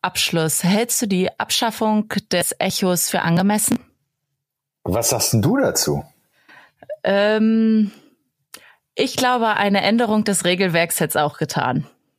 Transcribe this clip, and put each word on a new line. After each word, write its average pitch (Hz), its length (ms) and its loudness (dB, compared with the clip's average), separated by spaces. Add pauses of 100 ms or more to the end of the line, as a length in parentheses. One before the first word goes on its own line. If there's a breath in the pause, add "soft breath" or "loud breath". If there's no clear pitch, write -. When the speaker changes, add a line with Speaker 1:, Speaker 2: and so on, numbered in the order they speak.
Speaker 1:
Abschluss. 165 640 -2
Hältst 208 380 0
du 233 40 -2
die 185 220 0 (100)
Abschaffung 214 680 -2 (240)
des 175 260 -2
Echos 180 520 -2
für 180 100 -2
angemessen? 196 580 0 (1040)
Speaker 2:
Was 104 280 -2
sagst 120 240 -2
denn 110 80 4
du 202 160 2
dazu? 78 460 0 (1000 loud breath)
Speaker 1:
Ähm, 220 880 2 (1000 loud breath)
ich 262 220 -2
glaube, 247 320 0
eine 202 340 0
Änderung 214 420 2
des 196 220 -2
Regelwerks 175 520 0
hätte 151 200 -2
es 151 40 2
auch 147 140 -2
getan. 139 500 -2 (320)